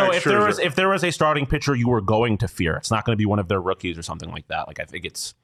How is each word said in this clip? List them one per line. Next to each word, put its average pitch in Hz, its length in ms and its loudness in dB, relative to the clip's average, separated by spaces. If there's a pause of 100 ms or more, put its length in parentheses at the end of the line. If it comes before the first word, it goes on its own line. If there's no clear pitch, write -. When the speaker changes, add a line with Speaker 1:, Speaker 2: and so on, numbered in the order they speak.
Speaker 1:
Max 180 120 2
Speaker 2:
if 180 60 -2
there 202 160 4
Speaker 1:
Scherzer. 208 60 4
Speaker 2:
was, 202 120 0
if 165 160 0
there 185 140 2
was 190 160 0
a 175 80 2
starting 151 320 2
pitcher 143 300 0
you 117 140 2
were 120 120 4
going 110 380 2
to 95 100 -2
fear, 80 280 -2
it's - 140 -6
not 107 140 0
gonna 117 120 0
be 107 100 2
one 104 140 2
of 92 80 -4
their 98 120 2
rookies 90 380 -4
or 85 40 -12
something 82 280 -10
like 80 180 -14
that. 80 200 -6
Like, - 120 -14
I - 40 -8
think 87 200 -12
it's, - 400 -10